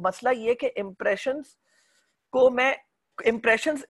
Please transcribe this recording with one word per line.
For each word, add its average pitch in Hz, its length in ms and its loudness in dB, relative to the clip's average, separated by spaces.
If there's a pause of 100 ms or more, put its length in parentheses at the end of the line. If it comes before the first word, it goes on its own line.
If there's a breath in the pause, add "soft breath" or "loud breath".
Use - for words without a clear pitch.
मसला 185 300 -2
ये 233 240 0
कि 254 140 -6
इम्प्रेशंस 202 880 -6 (760)
को 254 180 6
मैं, 254 260 0 (420)
इम्प्रेशंस 226 720 0